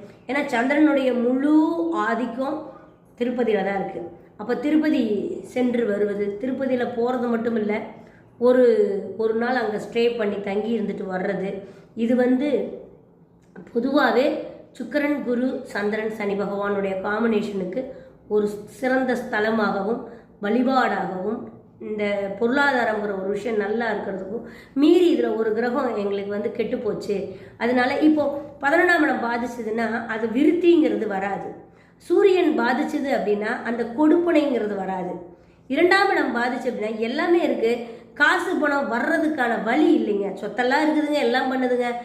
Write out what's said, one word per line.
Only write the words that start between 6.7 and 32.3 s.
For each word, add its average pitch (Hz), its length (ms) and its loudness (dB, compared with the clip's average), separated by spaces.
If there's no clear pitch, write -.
போறது 240 320 -2
மட்டும் 233 280 -2
இல்ல, 208 180 0
ஒரு, 254 260 6
ஒரு 220 160 0
நாள் 240 280 0
அங்க 208 160 -2
ஸ்டே 233 400 0
பண்ணி 202 240 -2
தங்கி 208 320 -4
இருந்துட்டு 196 360 -4
வர்றது, 185 400 -4
இது 233 200 2
வந்து 254 340 2
பொதுவாவே 254 520 2
சுக்கிரன், 285 520 -4
குரு, 240 240 -2
சந்திரன், 214 480 -4
சனி 202 220 -4
பகவானுடைய 202 680 -2
காம்பினேஷனுக்கு 208 800 -2
ஒரு 208 180 2
சிறந்த 262 480 -2
ஸ்தலமாகவும் 214 840 -2
வழிபாடாகவும், 208 960 0
இந்த 214 220 -6
பொருளாதாரங்கிற 233 800 0
ஒரு 190 120 -4
விஷயம் 208 340 -2
நல்லா 226 280 -2
இருக்கிறதுக்கும் 196 540 -6
மீறி 339 360 6
இதுல 240 260 2
ஒரு 220 180 0
கிரகம் 240 420 0
எங்களுக்கு 202 360 -4
வந்து 208 200 -4
கெட்டு 233 260 -4
போச்சு. 196 400 -4
அதனால 247 320 2
இப்போ 302 240 4
பதினொன்னாம் 330 420 4
இடம் 233 220 0
பாதிச்சதுன்னா 233 640 -4
அது 220 200 -4
விருத்திங்கிறது 277 800 4
வராது. 196 420 -4
சூரியன் 359 520 6